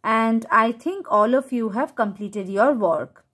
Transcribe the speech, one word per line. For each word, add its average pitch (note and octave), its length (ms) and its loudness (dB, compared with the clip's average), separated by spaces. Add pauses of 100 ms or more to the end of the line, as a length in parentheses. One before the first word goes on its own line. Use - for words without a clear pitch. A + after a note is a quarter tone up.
and A3+ 480 0
I A3+ 220 4
think F4 400 -6
all G#3+ 240 4
of C4+ 160 -2
you A3+ 200 -2
have B3+ 240 -4
completed G3+ 520 -4
your G#3 240 2
work. E3+ 640 -2